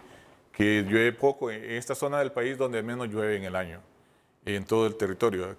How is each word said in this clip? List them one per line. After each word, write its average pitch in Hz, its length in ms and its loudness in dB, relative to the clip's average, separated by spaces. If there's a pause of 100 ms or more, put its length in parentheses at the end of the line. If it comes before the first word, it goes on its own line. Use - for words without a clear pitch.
(520)
que 104 360 4
llueve 113 260 4
poco, 139 360 0
en 107 220 -10
esta 120 240 -6
zona 147 240 -2
del 139 120 0
país 127 260 -2
donde 123 260 0
menos 120 240 -6
llueve 107 300 0
en 98 80 -6
el 92 100 -4
año, 90 240 -6 (640)
en 98 220 -4
todo 113 200 4
el 110 120 -2
territorio. 95 600 0